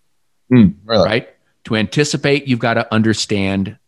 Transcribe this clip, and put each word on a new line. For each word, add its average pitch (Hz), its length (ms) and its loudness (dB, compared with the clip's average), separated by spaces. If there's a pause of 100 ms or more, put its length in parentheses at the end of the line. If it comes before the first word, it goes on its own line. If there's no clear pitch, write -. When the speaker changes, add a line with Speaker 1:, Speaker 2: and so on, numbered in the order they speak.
(500)
Speaker 1:
Hmm, 117 200 6 (160)
really? 107 200 2
Speaker 2:
Right? 107 240 -2 (360)
To 117 100 -4
anticipate, 143 720 -2
you've 123 120 0
got 117 160 0
to 113 180 -4
understand 98 840 -2 (100)